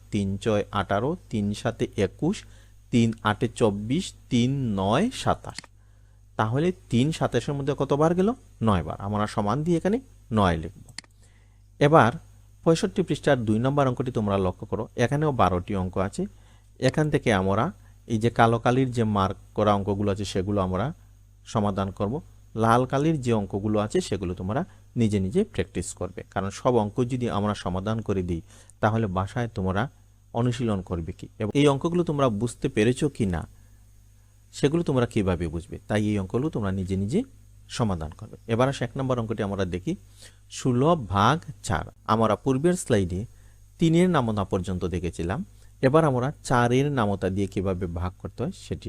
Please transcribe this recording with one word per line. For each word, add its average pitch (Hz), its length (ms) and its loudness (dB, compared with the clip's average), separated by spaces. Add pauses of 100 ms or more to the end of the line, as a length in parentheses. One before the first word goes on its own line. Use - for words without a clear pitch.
(120)
তিন 101 160 0 (100)
ছয়ে 104 340 0
আঠারো, 101 380 0 (200)
তিন 104 160 -2 (140)
সাতে 120 260 -2 (200)
একুশ, 156 300 -2 (580)
তিন 117 140 6 (160)
আটে 107 240 0 (120)
চব্বিশ, 113 460 0 (240)
তিন 123 200 4 (300)
নয় 113 260 2 (160)
সাতাশ। - 380 -2 (760)
তাহলে 123 300 0 (220)
তিন 117 160 4 (120)
সাতাশের 127 400 -2
মধ্যে 139 240 -2
কতবার 147 380 2
গেল? 196 100 4 (380)
নয় 92 200 4
বার। - 100 -8 (100)
আমরা 104 200 0
সমান 107 360 -2
দিয়ে 170 160 2
এখানে 208 180 0 (340)
নয় 95 320 4
লিখব। - 200 -14 (960)
এবার 143 320 6 (520)
পঁয়ষট্টি 180 440 2
পৃষ্ঠার 143 300 2 (100)
দুই 107 180 4
নম্বর 139 240 2
অঙ্কটি 123 220 -2
তোমরা 104 240 0 (100)
লক্ষ্য 92 260 -4
করো, 101 120 -2 (200)
এখানেও 147 280 0 (100)
বারোটি 90 400 2
অঙ্ক 90 140 -4 (120)
আছে। 175 160 -6 (560)
এখান 139 340 2
থেকে 139 160 0 (120)
আমরা 98 240 2 (420)
এই 113 160 -2
যে 117 140 4
কালো 117 220 6
কালির 127 380 2
যে 117 60 2 (120)
মার্ক 98 220 2 (200)
করা 104 200 4
অঙ্কগুলো 101 340 -2
আছে 98 220 -4
সেগুলো 101 340 0
আমরা 92 180 -2 (680)
সমাধান 101 360 0 (100)
করব। 107 160 -2 (400)
লাল 113 360 4
কালির 151 340 0
যে 120 140 2
অঙ্কগুলো 104 460 -2
আছে 139 160 -2
সেগুলো 92 380 -4
তোমরা 104 220 -2 (340)
নিজে 107 240 2
নিজে 98 220 0 (120)
প্র্যাকটিস - 340 -4 (120)
করবে, 92 220 -8 (120)
কারণ 98 160 -4 (100)
সব 127 140 0 (100)
অঙ্ক 104 140 -6 (140)
যদি 123 140 -4 (120)
আমরা 104 160 0 (100)
সমাধান 95 340 -2 (100)
করে 98 220 0
দিই 85 120 -4 (380)
তাহলে 113 260 2 (120)
বাসায় 117 400 -4
তোমরা 95 260 0 (500)
অনুশীলন 117 460 0 (100)
করবে 87 300 -4
কি - 80 -14 (140)
এবং 104 180 -4
এই 147 80 6
অঙ্কগুলো 165 420 0
তোমরা 139 180 2 (140)
বুঝতে 123 280 -4
পেরেছো 123 400 2
কি 120 160 -2 (100)
না 80 60 -4 (1120)
সেগুলো 151 360 0
তোমরা 127 240 2
কীভাবে 90 400 0
বুঝবে, 85 240 -10 (120)
তাই 107 120 0 (100)
এই 104 100 0
অঙ্কগুলো 120 340 -2
তোমরা 101 240 -2
নিজে 92 240 -2
নিজে 135 160 0 (580)
সমাধান 90 420 -2
করবে। - 180 -16 (160)
এবার 123 180 2
আসে 135 160 -6
এক - 120 -12
নম্বর 127 220 -2
অঙ্কটি 107 220 -4
আমরা 98 220 -2
দেখি, 92 280 -4 (640)
ষোলো 131 320 2 (240)
ভাগ 113 240 4 (300)
চার। - 180 -2 (280)
আমরা 110 200 4 (100)
পূর্বের 143 400 2
স্লাইডে 95 380 0 (580)
তিনের 170 360 6
নামতা 110 360 2
পর্যন্ত 92 320 -2 (100)
দেখেছিলাম, 85 460 -4 (440)
এবার 147 260 6
আমরা 123 180 0 (200)
চারের 123 400 4 (120)
নামতা 101 300 0
দিয়ে 95 240 0
কীভাবে 95 320 -2 (140)
ভাগ 90 120 -4 (100)
করতে - 200 -10
হয় 190 120 -4 (120)
সেটি - 240 -10